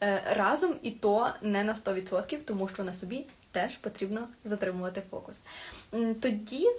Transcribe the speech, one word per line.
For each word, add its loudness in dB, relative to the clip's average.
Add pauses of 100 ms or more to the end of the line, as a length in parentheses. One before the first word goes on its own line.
е, 2 (120)
разом, 4
і -4
то 4 (120)
не 2
на 0
сто -2
відсотків, -2
тому -2
що -4
на -4
собі -6 (260)
теж -2
потрібно -4 (160)
затримувати -2
фокус. -12 (540)
М, 2
тоді, 2 (120)